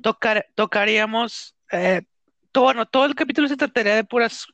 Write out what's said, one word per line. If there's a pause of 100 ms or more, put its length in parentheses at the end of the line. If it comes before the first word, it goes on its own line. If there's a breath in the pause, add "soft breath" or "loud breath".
tocar-,
tocaríamos, (180)
eh, (500)
to-,
bueno,
todo
el
capítulo
se
trataría
de
puras,